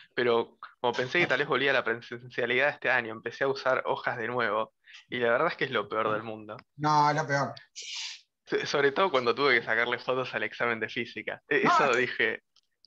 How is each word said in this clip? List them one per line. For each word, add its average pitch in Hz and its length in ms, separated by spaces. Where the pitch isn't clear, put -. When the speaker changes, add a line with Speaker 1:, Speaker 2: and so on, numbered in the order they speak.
Speaker 1:
pero 117 460
como 120 140
pensé 127 280
que 170 40
tal 139 140
vez 147 80
volvía 139 260
la 123 100
presencialidad 120 880
este 131 220
año, 117 220
empecé 113 320
a - 20
usar 131 400
hojas 127 320
de 113 80
nuevo, 110 460
y 123 80
la 117 140
verdad 143 160
es - 100
que 151 80
es 131 60
lo 107 180
peor 110 240
del 107 80
mundo. 107 340
Speaker 2:
No, 147 340
es 151 60
lo 156 100
peor. 139 300
Speaker 1:
So-, - 200
sobre 139 260
todo 190 180
cuando 123 240
tuve 131 260
que 117 60
sacarle 117 320
fotos 127 360
al 107 100
examen 113 380
de 107 80
física. 110 580
E-, 147 160
Speaker 2:
No, 285 80
Speaker 1:
eso 285 140
Speaker 2:
es 131 60
que 120 100
Speaker 1:
dije, 113 420